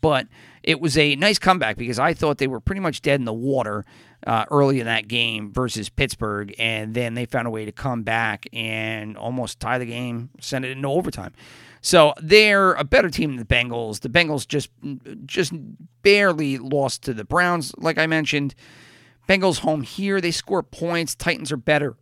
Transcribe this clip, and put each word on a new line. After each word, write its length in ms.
but 260
it 180
was 160
a 180
nice 240
comeback 380
because 220
I 140
thought 240
they 100
were 120
pretty 220
much 200
dead 180
in 60
the 80
water, 520
uh, 260
early 280
in 60
that 220
game 460
versus 360
Pittsburgh, 720
and 340
then 200
they 120
found 220
a 40
way 140
to 60
come 320
back 480
and 640
almost 440
tie 180
the 80
game, 440
send 240
it 60
into 180
overtime. 440
So 420
they're 520
a 100
better 260
team 200
than 80
the 80
Bengals. 560
The 80
Bengals 360
just, 240
just 280
barely 560
lost 460
to 100
the 100
Browns, 540
like 200
I 100
mentioned. 480
Bengals 300
home 240
here. 360
They 120
score 320
points. 520
Titans 360
are 60
better. 440